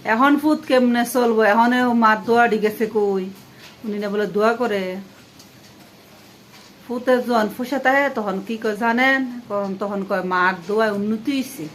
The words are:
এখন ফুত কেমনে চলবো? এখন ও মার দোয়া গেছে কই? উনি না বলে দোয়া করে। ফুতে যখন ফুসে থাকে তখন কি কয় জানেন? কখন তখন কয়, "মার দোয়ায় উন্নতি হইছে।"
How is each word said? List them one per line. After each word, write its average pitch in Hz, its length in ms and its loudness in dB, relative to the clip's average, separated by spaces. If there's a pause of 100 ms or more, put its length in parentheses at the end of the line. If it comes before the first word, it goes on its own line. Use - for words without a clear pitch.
এখন 269 360 4
ফুত 302 280 2
কেমনে 240 460 4
চলবো? 233 280 2
এখন 226 320 4
ও 247 200 2
মার 220 320 4
দোয়া 233 220 4
গেছে 214 380 0
কই? 202 440 -2 (540)
উনি 208 160 -6
না 208 100 -4
বলে 202 180 -2
দোয়া 214 260 2
করে। 202 420 -4 (1900)
ফুতে 247 300 0
যখন 220 400 0
ফুসে 254 220 -4
থাকে 277 360 2
তখন 196 320 -4
কি 226 100 -6
কয় 214 200 -4
জানেন? 247 720 0
কখন 202 300 -4
তখন 202 240 -4
কয়, 190 200 -4
"মার 185 300 0 (140)
দোয়ায় 214 240 0
উন্নতি 214 400 -4
হইছে।" 254 440 -6